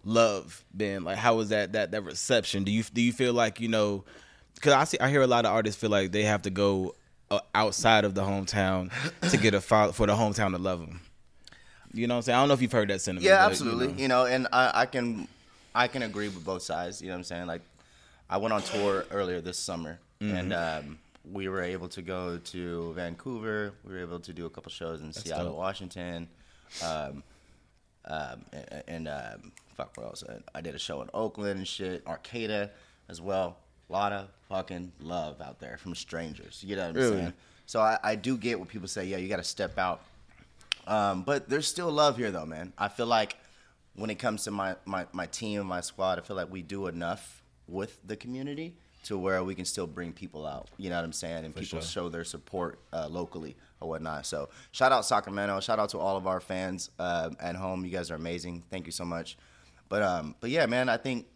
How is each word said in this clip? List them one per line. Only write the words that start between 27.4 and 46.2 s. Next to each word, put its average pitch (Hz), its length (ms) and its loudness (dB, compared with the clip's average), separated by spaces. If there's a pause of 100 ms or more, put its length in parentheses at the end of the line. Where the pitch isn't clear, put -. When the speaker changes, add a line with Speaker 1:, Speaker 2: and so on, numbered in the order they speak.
Speaker 2:
um, 69 460 -8
and, - 360 -14
and, 82 200 -8
um, 62 440 -10 (240)
fuck, - 220 -12
where 58 100 -12
else? - 200 -14
I, - 300 -16
I 76 40 -10
did 80 140 -10
a - 40 -10
show 71 220 -8
in - 120 -12
Oakland 104 460 -4
and 95 80 -8
shit, 92 400 -8
Arcata 104 640 -6 (380)
as 82 120 -14
well. 92 360 -2 (320)
A 87 40 -8
lot 101 180 0
of 98 180 -6 (180)
fucking 90 440 -6 (100)
love 78 400 -6
out 67 180 -14
there 62 180 -12
from 90 180 -10
strangers. - 720 -10
You 98 120 -4
know 95 60 -2
what 85 60 -4
I'm 82 60 -6
Speaker 1:
Really? 117 220 4
Speaker 2:
saying? 87 160 -4 (320)
So - 160 -2
I, 110 220 4
I 110 120 2
do 123 220 -2
get 113 220 -2
what 92 100 -10
people 95 180 -10
say, 95 180 -4
"Yeah, 95 120 -4
you 92 100 -6
gotta 92 160 -2
step - 340 -4
out." 92 240 0 (840)
Um, 101 360 2
but 139 260 -2
there's 147 180 0
still 175 240 -2
love 147 260 4
here, 117 140 0
though, 80 140 -4
man. 80 320 -10
I 101 100 0
feel 117 200 -2
like 113 280 4 (600)
when 107 140 -6
it 104 80 -4
comes 110 280 -2
to 107 60 -6
my, 95 240 -2 (100)
my, 92 260 -4
my 90 160 -6
team 107 320 -6
and 98 100 -6
my 90 120 -4
squad, 92 360 -2
I 85 40 -8